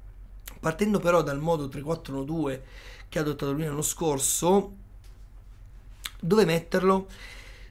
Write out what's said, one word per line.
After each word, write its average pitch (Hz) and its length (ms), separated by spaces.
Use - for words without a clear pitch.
Partendo 196 400
però 170 220
dal 143 180
modo 156 280
tre 135 140
quattro 151 320
uno 135 100
due 139 400
che 175 100
ha - 20
adottato 147 300
lui 156 140
l'anno 147 160
scorso, 165 920
dove 190 260
metterlo? 185 640